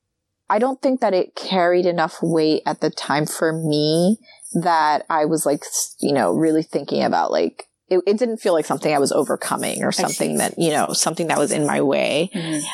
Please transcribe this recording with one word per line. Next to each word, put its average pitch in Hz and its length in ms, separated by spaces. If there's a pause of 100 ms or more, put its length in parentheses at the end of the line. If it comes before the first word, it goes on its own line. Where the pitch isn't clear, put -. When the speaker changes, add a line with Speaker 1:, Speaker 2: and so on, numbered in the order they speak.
(500)
Speaker 1:
I 202 100
don't 262 220
think 262 200
that 202 120
it - 220
carried 180 500
enough 170 380
weight 156 420
at 151 160
the 156 80
time 151 380
for 160 260
me 160 640 (360)
that 160 560
I 156 160
was, 156 200
like, 147 180
s-, - 360
you - 120
know, 110 220
really 160 300
thinking 143 400
about, 90 280
like, 82 360 (200)
it, 185 200
it 208 100
didn't 226 200
feel 190 160
like 156 120
something 151 280
I 143 60
was 139 120
overcoming - 720
or 127 60
Speaker 2:
I - 20
see. - 120
Speaker 1:
something 151 340
that, - 200
you 165 140
know, 151 220
something 165 340
that 147 100
was 147 140
in 147 160
my 143 140
way. 143 520
Speaker 2:
Mm-hmm. 160 400